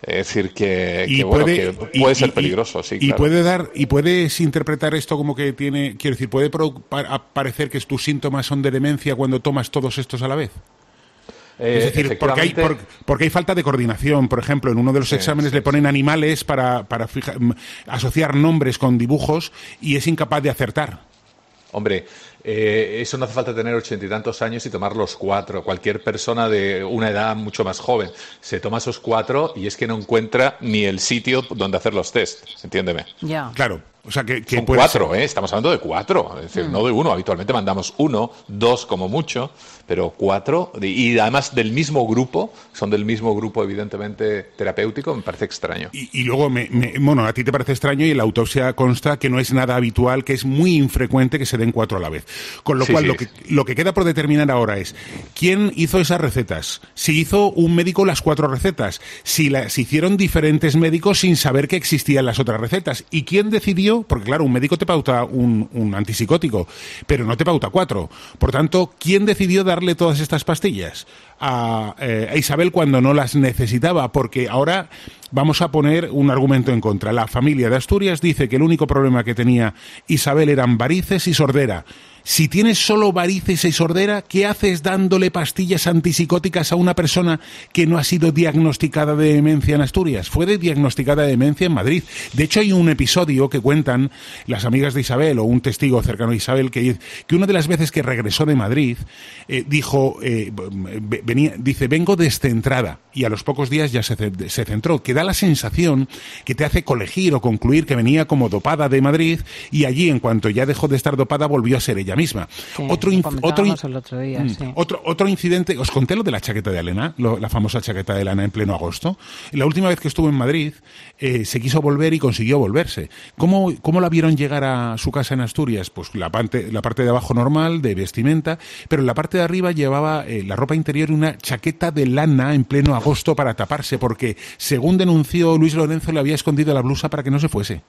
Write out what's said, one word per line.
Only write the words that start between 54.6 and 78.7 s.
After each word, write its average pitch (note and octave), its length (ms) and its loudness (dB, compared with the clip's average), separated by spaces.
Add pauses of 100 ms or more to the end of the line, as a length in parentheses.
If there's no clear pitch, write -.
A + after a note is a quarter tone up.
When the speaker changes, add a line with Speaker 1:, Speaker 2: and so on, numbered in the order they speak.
Speaker 2:
es F#2+ 180 -8 (400)
quién F#3+ 400 2
hizo E3 260 2
esas E3 200 2
recetas, A#2 600 -4 (100)
si D#3 280 0
hizo G3+ 300 2
un E3+ 240 2
médico F3 300 2
las E3+ 160 0
cuatro D3 260 0
recetas, C3 540 -2 (220)
si - 260 0
las C3 300 -2
hicieron D#3 400 2
diferentes D#3 580 2
médicos E3 440 2
sin F3+ 160 4
saber C#3 300 0
que F#3 100 -2
existían C#3 500 0
las A#2 120 -2
otras A2+ 220 -2
recetas, C3 500 -4
y D#3+ 120 -2
quién G3+ 260 0
decidió, G#3 540 0
porque A#2 240 -2
claro, D3 180 0
un C3+ 80 2
médico B2 240 0
te E3+ 80 -2
pauta C#3 400 0
un, A#2+ 480 0
un G#2+ 220 -2
antipsicótico, G#2+ 720 -2 (380)
pero B2 180 0
no A2 140 -2
te D#3+ 80 0
pauta D#3+ 240 0
cuatro. G#2 400 -2 (280)
Por - 140 0
tanto, D#3+ 460 2
¿quién G3 260 2
decidió G3 400 2
darle F3 300 2
todas D#3+ 260 2
estas D#3 240 -2
pastillas G#2+ 640 -4 (340)
a, A#2 600 -2
eh, A2+ 300 -2
a C#3+ 60 -2
Isabel D#3 360 2
cuando C#3+ 280 4
no C3 140 4
las C#3 200 2
necesitaba? B2+ 800 2
Porque B2 360 0
ahora D#3 400 0 (420)
vamos C#3+ 320 2
a E3+ 80 0
poner D3+ 420 2
un C#3 180 4
argumento C3 420 2
en A#2 80 2
contra. G#2 320 0
La A2+ 140 0
familia B2+ 440 2
de B2+ 60 4
Asturias F#3 440 0
dice D3 280 2
que B2 80 0
el C3+ 60 4
único E3 240 2